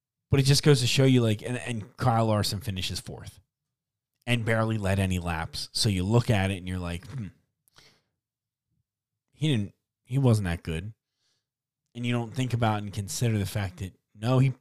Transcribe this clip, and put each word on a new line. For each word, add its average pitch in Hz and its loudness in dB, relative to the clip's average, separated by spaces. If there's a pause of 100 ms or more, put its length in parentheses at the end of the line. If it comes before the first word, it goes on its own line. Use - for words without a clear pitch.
(300)
But 139 4
it 135 4
just 143 4
goes 143 6
to 120 0
show 135 4
you, 127 6
like, 110 2
and, 123 -6
and 110 -8
Kyle 113 2
Larson 104 0
finishes 92 -6
fourth - -14 (880)
and 117 0
barely 113 0
led 98 0
any 92 2
laps. 85 -6
So - 0
you 92 0
look 117 2
at 95 2
it 95 -6
and 90 -12
you're 92 -6
like, 87 -8
"Hmm, 107 -10 (2000)
he 151 -2
didn't, 110 0 (320)
he 131 -2
wasn't 110 4
that 85 -2
good." 85 -8 (1000)
And 120 -6
you 120 0
don't 117 -2
think 127 -2
about 110 0
and 104 -10
consider 107 -2
the 95 0
fact 95 -6
that, 92 -10 (220)
no, 117 0
he 131 4